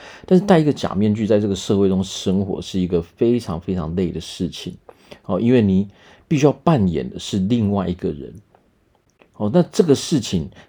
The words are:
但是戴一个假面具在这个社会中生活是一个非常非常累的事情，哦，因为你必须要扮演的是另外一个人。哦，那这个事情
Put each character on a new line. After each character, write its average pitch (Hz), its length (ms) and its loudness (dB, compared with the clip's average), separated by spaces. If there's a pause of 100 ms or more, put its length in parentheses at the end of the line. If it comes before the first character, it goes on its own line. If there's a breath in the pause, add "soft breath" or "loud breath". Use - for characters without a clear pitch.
(280 loud breath)
但 185 120 6
是 202 60 -2
戴 190 140 4
一 156 40 2
个 147 80 2
假 - 220 -4
面 104 200 2
具 110 120 -2
在 101 140 4
这 107 80 0
个 98 80 0
社 98 240 0
会 98 100 4
中 95 140 0
生 95 420 -2
活 - 160 -6
是 - 180 -6
一 90 80 0
个 87 140 0
非 117 380 0
常 85 200 -8
非 95 140 -6
常 82 220 -4
累 90 160 -2
的 80 100 -8
事 - 260 -8
情， - 300 -12 (480 loud breath)
哦， 98 160 -2
因 117 100 2
为 127 100 6
你 98 280 2 (400 soft breath)
必 156 80 0
须 135 80 2
要 139 60 6
扮 131 360 2
演 69 220 -2
的 87 100 -12
是 - 180 -6
另 104 340 0
外 98 160 -2
一 90 60 -4
个 92 180 -6
人。 69 220 -12 (1000)
哦， 107 200 -4
那 175 100 4
这 - 200 2
个 151 100 4
事 127 280 0
情 82 280 -4 (200 loud breath)